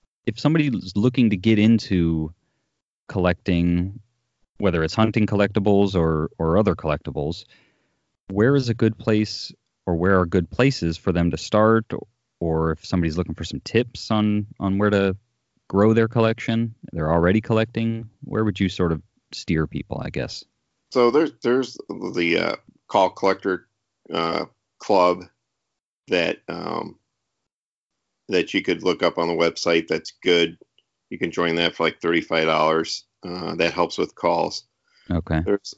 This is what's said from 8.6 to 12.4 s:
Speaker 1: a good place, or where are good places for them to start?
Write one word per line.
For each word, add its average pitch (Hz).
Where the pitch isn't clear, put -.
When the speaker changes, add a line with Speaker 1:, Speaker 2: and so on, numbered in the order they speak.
Speaker 1:
a 113
good 113
place, -
or 87
where 92
are 90
good 85
places 101
for -
them 85
to -
start? 110